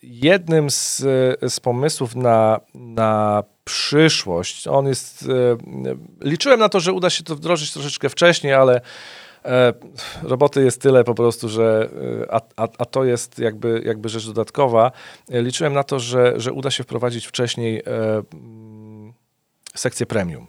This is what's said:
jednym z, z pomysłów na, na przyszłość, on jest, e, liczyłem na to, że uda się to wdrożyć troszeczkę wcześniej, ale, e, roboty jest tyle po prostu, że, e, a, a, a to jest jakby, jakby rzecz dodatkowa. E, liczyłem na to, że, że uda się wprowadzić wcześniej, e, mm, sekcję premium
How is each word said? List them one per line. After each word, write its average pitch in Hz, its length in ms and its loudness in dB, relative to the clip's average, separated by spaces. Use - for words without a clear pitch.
jednym 151 680 2
z, - 260 -4
z - 120 -6
pomysłów 127 560 -2
na, 113 440 4
na 110 680 0
przyszłość, 143 1000 0
on 139 200 2
jest, - 360 -6
e, - 40 -10
liczyłem 226 320 2
na 214 80 4
to, 196 120 2
że 175 120 -2
uda 180 180 0
się 165 140 -6
to 160 120 -10
wdrożyć 151 360 -4
troszeczkę 143 360 -6
wcześniej, 170 460 2
ale, 131 260 6
e, 127 280 4
roboty 139 420 2
jest 123 180 0
tyle 131 220 6
po 117 100 -2
prostu, 117 340 0
że, 110 400 2
e, - 60 -6
a, 113 60 2
a, 110 120 -2
a 123 60 -2
to 135 200 -2
jest 120 340 -2
jakby, 113 460 -4
jakby 110 240 -6
rzecz 110 180 -8
dodatkowa. 113 680 2
E, 123 120 -2
liczyłem 139 300 -2
na 139 120 0
to, 139 140 -4
że, 123 420 2
że 117 120 -4
uda 139 180 -4
się 127 140 -4
wprowadzić 120 420 -6
wcześniej, 117 520 -4
e, - 40 -10
mm, 110 800 -20
sekcję - 300 -4
premium 85 420 -4